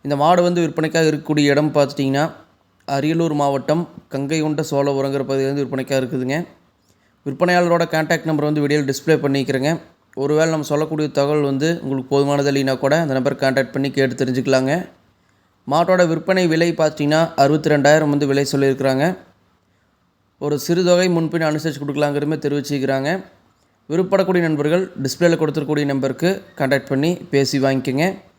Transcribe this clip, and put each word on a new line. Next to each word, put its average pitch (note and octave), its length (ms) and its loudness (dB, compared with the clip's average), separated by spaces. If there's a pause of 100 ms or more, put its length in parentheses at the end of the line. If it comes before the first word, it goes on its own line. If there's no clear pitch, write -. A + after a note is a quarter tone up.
இந்த C#3+ 100 -2
மாடு E3+ 260 4
வந்து F3 200 2
விற்பனைக்காக D#3+ 480 0
இருக்கக்கூடிய D3 420 2
இடம் D3+ 220 2
பார்த்துட்டிங்கன்னா, C#3 500 0 (640)
அரியலூர் D#3 460 -2
மாவட்டம் C#3+ 500 0 (240)
கங்கை C#3 340 -4
கொண்ட D3+ 200 -2
சோழபுரங்கிற C#3 640 -2
பகுதியில C3+ 280 -2
வந்து C#3+ 120 -2
விற்பனைக்காக C3 380 -2
இருக்குதுங்க. C3 360 -4 (880)
விற்பனையாளரோட E3+ 640 2
கான்டாக்ட் D#3+ 380 -2
நம்பர் D3+ 240 0
வந்து D3+ 140 0
வீடியோல D3 220 0
டிஸ்ப்ளே C#3 300 2
பண்ணிக்கிறேங்க. C#3 560 -2 (460)
ஒருவேளை D3+ 340 0
நம்ம D#3 140 -4
சொல்லக்கூடிய D#3 420 -2
தகவல் C#3+ 360 0
வந்து C#3 240 0 (140)
உங்களுக்கு C3 280 -6
போதுமானது C#3+ 420 2
இல்லைன்னா C3+ 260 0
கூட C#3 220 2
அந்த D3 140 -2
நம்பர் C3 220 -2
கான்டாக்ட் C3 380 0
பண்ணி C#3 180 -2
கேட்டு C3 240 0
தெரிஞ்சுக்கலாங்க. C3 560 0 (960)
மாட்டோட E3+ 400 2
விற்பனை F3 400 0
விலை E3 240 2
பார்த்துட்டிங்கன்னா, D#3 500 0 (140)
அறுபத்தி D3 340 4
ரெண்டாயிரம் D3 400 4
வந்து C#3+ 180 0
விலை C#3 240 2
சொல்லியிருக்கிறாங்க. C3+ 540 2 (1400)
ஒரு D3 180 -2
சிறு E3+ 240 0
தொகை F3+ 260 4
முன்பின் D#3+ 400 0
அனுசரித்து D3 340 -4
கொடுக்கலாங்கிறதுமே D3 560 -2
தெரிவிச்சுக்கிறாங்க. C#3 720 -2 (800)
விருப்பப்படக்கூடிய F3+ 520 0
நண்பர்கள் D#3 420 0 (180)
டிஸ்ப்ளேல E3 360 0
கொடுத்துருக்கக்கூடிய D3+ 480 -2
நம்பருக்கு C3+ 440 -2 (280)
கான்டாக்ட் C3+ 360 0
பண்ணி D3+ 200 0 (160)
பேசி C#3 300 0
வாங்கிக்கோங்க. C3+ 460 0 (340)